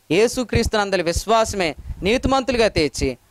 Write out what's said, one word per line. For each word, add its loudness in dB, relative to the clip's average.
యేసుక్రీస్తునందలి 0
విశ్వాసమే 0
నీతిమంతులుగా 2
తీర్చి -2